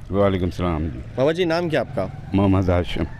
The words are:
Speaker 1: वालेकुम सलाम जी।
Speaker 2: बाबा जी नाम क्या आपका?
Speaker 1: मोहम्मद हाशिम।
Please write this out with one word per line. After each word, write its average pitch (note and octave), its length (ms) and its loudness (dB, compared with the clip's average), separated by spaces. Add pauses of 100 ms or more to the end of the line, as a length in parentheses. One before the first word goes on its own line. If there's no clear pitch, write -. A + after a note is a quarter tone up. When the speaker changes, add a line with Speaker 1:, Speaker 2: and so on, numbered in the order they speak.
(100)
Speaker 1:
वालेकुम F#2+ 400 2
सलाम F2 320 -2
जी। C2+ 160 -4
Speaker 2:
बाबा C3 340 0
जी F3+ 120 0
नाम E3+ 240 0
क्या D3 120 0
आपका? - 540 -6
Speaker 1:
मोहम्मद G2 360 4
हाशिम। F2 360 0 (140)